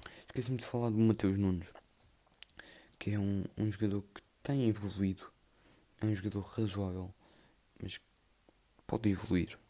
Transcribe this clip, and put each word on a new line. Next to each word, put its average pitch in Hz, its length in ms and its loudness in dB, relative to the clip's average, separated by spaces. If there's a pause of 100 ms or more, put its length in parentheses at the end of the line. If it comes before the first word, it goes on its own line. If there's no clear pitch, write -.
(280)
Esqueci-me 123 300 -2
de - 80 -6
falar 120 240 0
do 107 80 2
Mateus 104 400 6
Nunes, 92 340 0 (1300)
que 101 120 -4
é 104 80 0
um, 98 260 0 (120)
um 107 140 2
jogador 101 320 0 (100)
que - 80 -18 (220)
tem 139 240 2
evoluído, 98 640 -2 (720)
é 110 40 -2
um 107 80 2
jogador 98 280 -4
razoável, 95 720 -4 (680)
mas - 180 -10 (840)
pode - 240 2
evoluir. 92 480 0 (120)